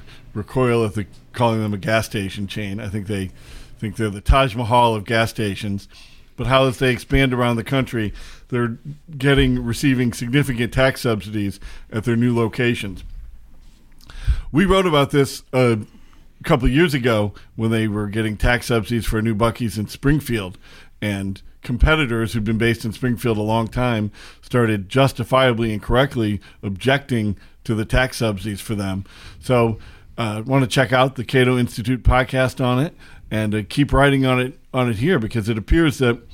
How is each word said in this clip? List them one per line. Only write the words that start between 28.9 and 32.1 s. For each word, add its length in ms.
So, 380
uh, 300
wanna 200
check 260
out 240
the 80
Cato 340
Institute 440
podcast 600